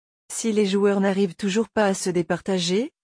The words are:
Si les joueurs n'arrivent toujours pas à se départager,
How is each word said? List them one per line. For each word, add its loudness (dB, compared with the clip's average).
Si -4
les 2
joueurs 2
n'arrivent 0
toujours -2
pas 0
à 2
se -4
départager, -2